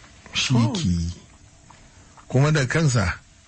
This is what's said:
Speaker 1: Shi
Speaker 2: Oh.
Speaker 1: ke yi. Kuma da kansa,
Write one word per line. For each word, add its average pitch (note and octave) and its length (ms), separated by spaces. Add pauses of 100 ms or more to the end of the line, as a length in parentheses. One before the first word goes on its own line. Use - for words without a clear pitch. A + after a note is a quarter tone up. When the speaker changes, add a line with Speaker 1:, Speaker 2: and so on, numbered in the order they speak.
(340)
Speaker 1:
Shi - 200
Speaker 2:
Oh. A#2 180
Speaker 1:
ke F#3+ 120
yi. E2+ 260 (1200)
Kuma C#3+ 240
da C#3 140
kansa, B2 480 (340)